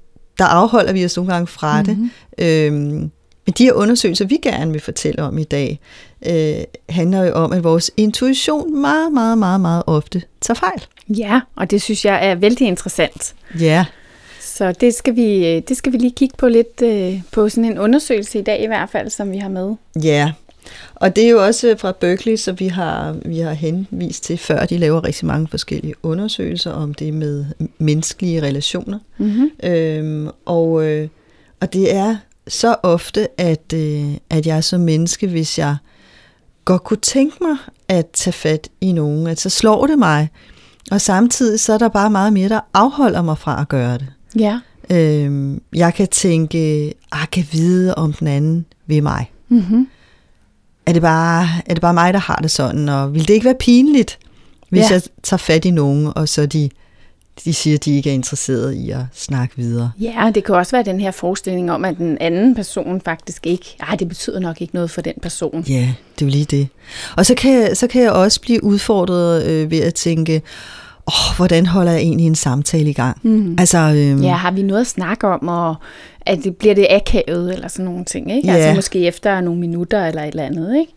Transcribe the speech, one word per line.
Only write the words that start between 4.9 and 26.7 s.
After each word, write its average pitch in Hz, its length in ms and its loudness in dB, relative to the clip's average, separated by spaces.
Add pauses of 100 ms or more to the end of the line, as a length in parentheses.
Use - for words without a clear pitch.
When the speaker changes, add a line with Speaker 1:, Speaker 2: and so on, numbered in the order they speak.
Speaker 1:
om 143 140 -4
i 160 60 -2
dag, 143 360 -4 (460)
øh, 156 300 0 (340)
handler 180 340 0
jo 180 100 2
om, 160 180 0
at 180 120 0
vores 165 340 2
intuition 269 840 0
meget, 302 320 0
meget, 226 240 2
meget, 196 240 2
meget 170 260 0
ofte 160 340 -2 (200)
tager - 180 -2
fejl. 370 260 -4 (240)
Speaker 2:
Ja, 214 300 0 (160)
og 190 160 -4
det 202 100 2
synes - 240 -4
jeg 196 240 2
er 185 60 0
vældig 226 320 2
interessant. - 640 -4 (260)
Speaker 1:
Ja. 160 260 4 (560)
Speaker 2:
Så - 300 -2
det 240 220 2
skal 240 220 -2
vi, 208 320 2
øh, 165 200 2
det 254 100 -2
skal - 160 -4
vi 254 40 0
lige 247 140 2
kigge 262 260 -2
på 262 100 2
lidt, 233 360 2
øh, 196 380 0 (100)
på 214 180 2
sådan 226 220 0
en 196 80 -6
undersøgelse 220 600 0
i - 40 -2
dag 214 200 -2
i 220 40 -2
hvert 208 220 -4
fald, 208 200 -4
som 202 220 -6
vi 190 60 -6
har 196 120 -6
med. 190 260 -4 (280)
Speaker 1:
Ja, 160 280 2 (640)
og 185 200 0
det 214 100 4
er 233 40 6
jo 226 160 6
også 226 320 2
fra 185 140 -4
Berkeley, 185 440 -2
så 214 160 -4
vi 185 160 -4
har, 160 480 -4 (100)
vi 165 140 -4
har 165 140 -4
henvist 175 680 -6
til 170 140 -4
før. - 280 -2
De 170 120 -2
laver 160 260 2
rigtig - 240 -4
mange 156 200 -2
forskellige - 460 -8 (100)
undersøgelser 175 680 -6